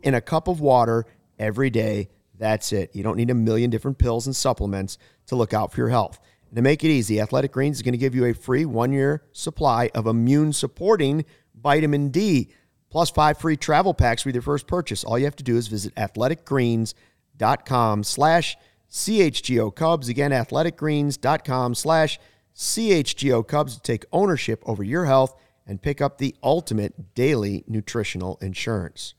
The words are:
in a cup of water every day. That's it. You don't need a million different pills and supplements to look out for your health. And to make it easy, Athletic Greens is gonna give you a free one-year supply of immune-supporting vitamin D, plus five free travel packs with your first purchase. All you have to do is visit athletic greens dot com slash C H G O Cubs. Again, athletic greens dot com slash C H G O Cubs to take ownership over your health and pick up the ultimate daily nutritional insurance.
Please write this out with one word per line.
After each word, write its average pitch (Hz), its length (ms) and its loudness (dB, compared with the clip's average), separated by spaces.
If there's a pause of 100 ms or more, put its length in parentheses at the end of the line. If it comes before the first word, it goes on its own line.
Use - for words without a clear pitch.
in 135 120 2
a 120 60 2
cup - 280 -2
of 170 120 -2
water 117 460 4 (320)
every 110 320 -2
day. 107 380 -2 (280)
That's 107 360 -2
it. 98 220 -4
You 101 80 -6
don't 95 140 -2
need 117 140 0
a 123 40 2
million 113 360 2
different 127 280 -2
pills 117 280 2
and 131 100 -6
supplements 101 600 -2 (300)
to - 100 -6
look 113 160 0
out 107 200 -2
for - 80 -4
your 117 100 2
health. 113 300 -2 (300)
And 113 60 -10
to 117 60 0
make 143 200 4
it 160 60 2
easy, 110 320 2
Athletic 135 320 -2
Greens 139 260 -2
is - 40 -10
gonna 123 140 -2
give 127 180 0
you 123 120 2
a 120 60 2
free 127 320 -2
one-year 135 580 0 (100)
supply 123 640 0
of 110 120 -2
immune-supporting 147 1160 2 (360)
vitamin 143 480 2
D, 156 400 0 (420)
plus 160 200 0
five 151 280 2
free 160 180 -2
travel 165 380 2
packs 117 300 2
with 131 100 -2
your 123 80 -4
first 139 240 -4
purchase. - 380 -4
All 117 140 0
you 139 80 0
have 143 100 -4
to 135 80 -14
do 120 120 2
is 117 120 0
visit 104 280 -8
athletic 117 500 -4
greens 117 480 0 (420)
dot 110 300 0
com 113 360 2
slash 156 540 2 (320)
C 214 320 0
H 160 220 2
G 120 180 0
O 107 100 0
Cubs. 160 380 0
Again, 139 240 0
athletic 135 440 -2
greens 147 420 -2
dot 151 260 0
com 127 300 -2
slash 160 440 2 (360)
C 220 380 0
H 151 220 2
G 135 160 0
O 117 120 2
Cubs 143 320 -2
to - 80 -20
take 113 280 -4
ownership 170 540 0
over 104 180 -4
your 151 220 -2
health 135 320 2 (300)
and 98 160 -10
pick 143 180 -4
up 139 160 -2
the 139 260 -4
ultimate 113 720 -2
daily 113 520 0
nutritional 98 720 -6
insurance. 95 800 -6